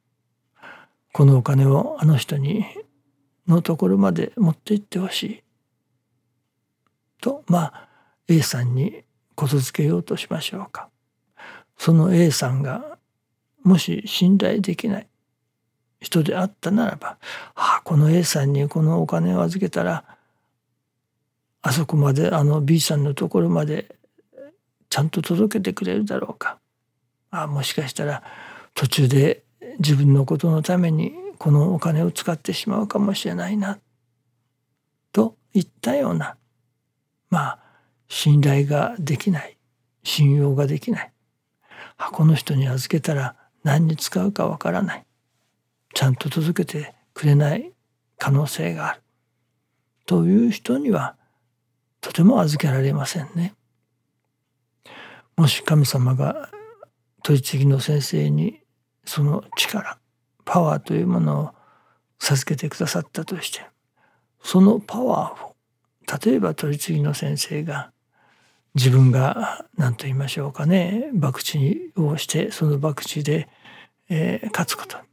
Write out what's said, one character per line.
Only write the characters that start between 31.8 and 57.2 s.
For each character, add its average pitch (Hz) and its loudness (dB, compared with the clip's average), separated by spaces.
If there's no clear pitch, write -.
を 170 0
使 - -6
っ 160 -4
て - -6
し - -6
ま 208 0
う 208 -4
か 208 -4
も 202 2
し - -6
れ 175 -4
な 175 -6
い 214 -2
な」 202 -4
と 220 0
い 196 4
っ - -4
た 247 -2
よ 277 0
う 175 -2
な、 156 -6
ま 170 0
あ、 - -10
信 147 4
頼 139 2
が 147 -2
で 147 -4
き - -2
な 160 -2
い、 - -18
信 143 4
用 143 2
が 143 0
で 147 -2
き 240 -6
な - -4
い。 - -16
「あ、 - -8
こ 160 2
の 156 6
人 143 -4
に 135 2
預 127 -4
け 160 0
た 160 -2
ら 131 -4
何 156 2
に 160 0
使 - -4
う 202 0
か - -2
わ 165 -4
か 170 -4
ら 185 0
な 185 -4
い。 - -20
ち - -2
ゃ 135 4
ん 127 2
と - -6
届 165 -2
け - -2
て 147 -10
く - -6
れ 147 6
な 147 2
い 311 -8
可 - -2
能 143 2
性 165 -6
が 156 -6
あ - -6
る」 - -14
と 170 2
い 208 4
う 226 2
人 240 -2
に 285 0
は、 151 -2
と - -12
て 165 4
も 226 8
預 151 0
け 156 0
ら 131 0
れ 135 0
ま 139 -4
せ 160 -6
ん 139 -10
ね。 175 -4
も 160 4
し - 0
神 151 4
様 131 0
が 143 -4